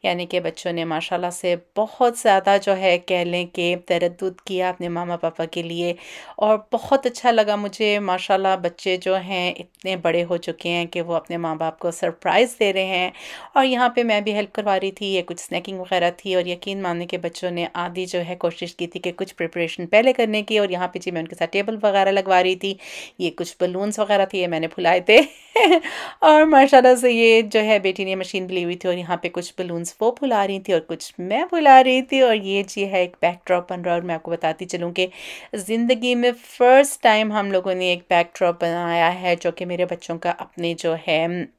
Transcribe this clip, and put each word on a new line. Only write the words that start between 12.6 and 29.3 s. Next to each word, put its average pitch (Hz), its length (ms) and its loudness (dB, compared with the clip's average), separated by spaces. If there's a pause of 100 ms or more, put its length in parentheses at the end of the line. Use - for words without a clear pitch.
रहे 190 140 -2
हैं। 180 260 -2 (460)
और 262 80 4
यहाँ 247 300 0
पे 240 80 0
मैं 214 200 0
भी 208 100 -4
हेल्प 208 200 -4
करवा 208 240 0
रही 196 140 -2
थी, 196 220 -6
ये 180 100 0
कुछ 175 160 -10
स्नैकिंग 180 400 -8
वगैरह 180 360 0
थी 185 200 -6
और 180 120 0
यकीन 190 340 -8
मानिए 175 260 -4
कि 180 120 -6
बच्चों 175 320 -8
ने 170 160 -6 (100)
आधी 175 280 -6
जो 180 160 -4
है 175 160 -8
कोशिश 170 360 -6
की 175 140 -10
थी 180 120 -12
कि 180 140 -6
कुछ 185 200 -10
प्रिपरेशन 170 540 -6
पहले 233 260 4
करने 220 300 0
की 214 160 0
और 196 120 0
यहाँ 180 160 -4
पे 180 120 -8
जी 185 120 -6
मैं 165 100 -4
उनके 165 140 -10
साथ 165 180 -4
टेबल 202 320 -2
वगैरह 196 260 4
लगवा 190 300 2
रही 185 140 2
थी। 190 220 -6 (420)
ये 175 120 -2
कुछ 170 300 -10
बलून्स 190 380 -2
वगैरह 202 260 2
थे, 190 120 -8
ये 180 100 -2
मैंने 165 200 -4
फुलाए 175 420 0
थे। 220 100 12 (360)
<laughs> - 680 2
और 311 220 8
माशाल्लाह 269 500 8
से 247 160 2
ये 226 340 6
जो 214 160 0
है 214 180 4
बेटी 190 260 -2
ने 190 100 -2
मशीन 185 320 -6
भी 190 80 -6
ली 175 80 -2
हुई 175 120 -4
थी 180 120 -6
और 180 100 0
यहाँ 175 260 -4
पे 175 60 -4
कुछ 175 300 -10